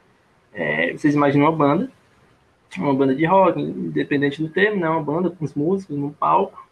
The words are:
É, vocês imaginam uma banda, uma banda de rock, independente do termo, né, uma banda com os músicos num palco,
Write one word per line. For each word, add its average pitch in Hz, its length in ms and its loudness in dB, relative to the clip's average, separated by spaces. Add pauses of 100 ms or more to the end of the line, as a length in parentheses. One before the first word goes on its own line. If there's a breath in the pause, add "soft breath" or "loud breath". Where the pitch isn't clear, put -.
(520)
É, 78 400 -2
vocês 151 220 0
imaginam 143 320 4
uma 160 100 2
banda, 156 360 0 (840)
uma 143 160 0
banda 135 200 2
de 151 100 0
rock, 170 360 4
independente 147 840 -2
do 160 60 -4
termo, 202 320 0
né, 160 80 0
uma 160 140 0
banda 165 280 -2
com 165 140 -8
os 143 100 -8
músicos 160 420 -2
num 143 140 -4
palco, - 600 -2